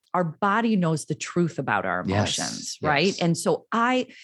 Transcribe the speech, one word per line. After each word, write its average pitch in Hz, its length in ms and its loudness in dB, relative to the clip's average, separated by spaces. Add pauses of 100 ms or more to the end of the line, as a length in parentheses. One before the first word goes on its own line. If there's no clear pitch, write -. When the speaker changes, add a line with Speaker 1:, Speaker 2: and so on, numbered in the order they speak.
(140)
Speaker 1:
Our 180 100 2
body 208 540 0
knows 160 280 0
the - 80 -6
truth 160 460 -2
about 110 260 0
our 90 220 -2
Speaker 2:
Yes, 98 320 0
Speaker 1:
emotions, - 420 -8
right? 147 260 2
Speaker 2:
yes. - 140 -2
Speaker 1:
And 170 160 2
so - 360 -2
I, 247 340 0 (160)